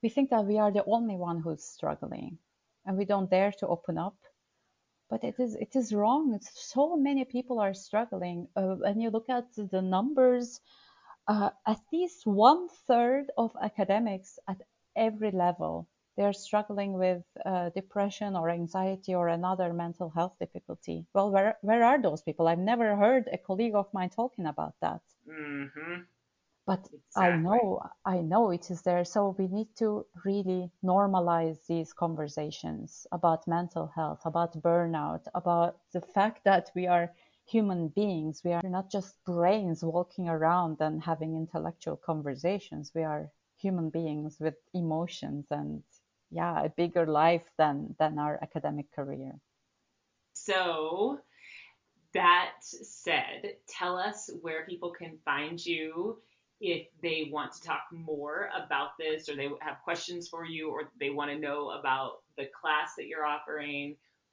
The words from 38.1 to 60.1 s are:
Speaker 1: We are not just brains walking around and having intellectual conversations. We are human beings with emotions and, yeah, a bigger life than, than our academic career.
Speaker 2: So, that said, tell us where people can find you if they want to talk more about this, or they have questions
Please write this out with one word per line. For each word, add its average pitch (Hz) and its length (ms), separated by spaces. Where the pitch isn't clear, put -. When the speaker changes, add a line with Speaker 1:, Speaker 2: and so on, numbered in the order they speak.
Speaker 1:
We 175 80
are 170 160
not 190 220
just 190 340
brains 175 580
walking 175 460
around 165 520
and 156 220
having 160 320
intellectual 160 640
conversations. 151 960
We 160 100
are 151 260
human 180 340
beings 151 480
with 156 160
emotions 160 760
and, 147 320
yeah, 165 340
a - 40
bigger 170 380
life 160 520
than, 147 400
than 156 220
our 151 220
academic 147 500
career. 139 480
Speaker 2:
So, 185 880
that 180 460
said, - 960
tell 180 280
us 208 340
where 160 260
people 175 260
can 165 320
find 151 400
you 165 540
if 170 260
they 156 300
want 143 200
to - 100
talk 160 300
more 160 600
about 143 440
this, 156 300
or 147 80
they 139 120
have 151 220
questions 175 460